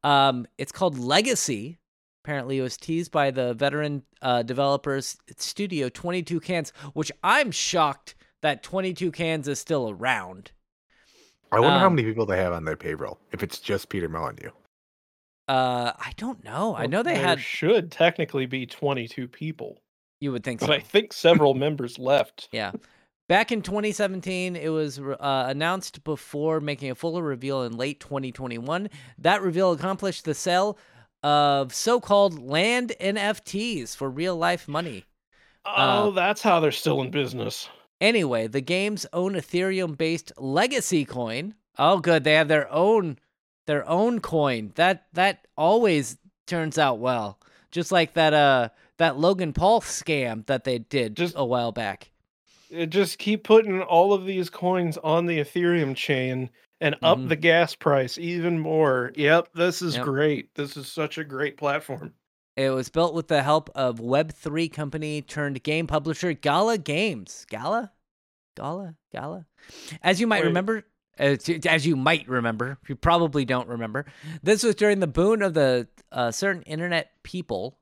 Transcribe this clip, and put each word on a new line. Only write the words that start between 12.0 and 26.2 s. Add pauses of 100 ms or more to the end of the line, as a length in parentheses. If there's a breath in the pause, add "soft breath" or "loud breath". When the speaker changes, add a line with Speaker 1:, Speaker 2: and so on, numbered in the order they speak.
Speaker 2:
people
they
have
on
their
payroll, (140)
if
it's
just
Peter
Molyneux. (1000)
Speaker 1:
Uh,
I
don't
know.
I
Speaker 3:
Well,
Speaker 1:
know
they
Speaker 3:
there
Speaker 1:
had
Speaker 3:
should
technically
be
twenty-two
people. (400)
Speaker 1:
You
would
think
Speaker 3:
But
Speaker 1:
so.
Speaker 3:
I
think
several
<laughs>
members
left.
Speaker 1:
Yeah. (580 soft breath)
Back
in
twenty
seventeen,
it
was,
uh, (320)
announced
before